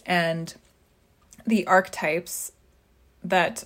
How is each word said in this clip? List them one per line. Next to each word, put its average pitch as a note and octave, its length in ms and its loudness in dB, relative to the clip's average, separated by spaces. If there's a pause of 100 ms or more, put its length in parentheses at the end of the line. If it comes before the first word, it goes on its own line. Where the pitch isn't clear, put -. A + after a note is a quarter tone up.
and E3 480 0 (920)
the A3 180 2
archetypes F3+ 880 0 (720)
that F3+ 420 0